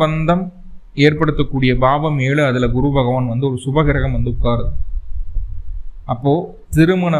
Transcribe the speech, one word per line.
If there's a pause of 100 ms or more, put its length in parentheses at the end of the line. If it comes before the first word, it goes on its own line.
பந்தம் (640)
ஏற்படுத்தக்கூடிய (140)
பாவம்
ஏழு,
அதுல
குரு
பகவான்
வந்து
ஒரு
சுபகிரகம்
வந்து
உட்காருது. (1400)
அப்போ (420)
திருமண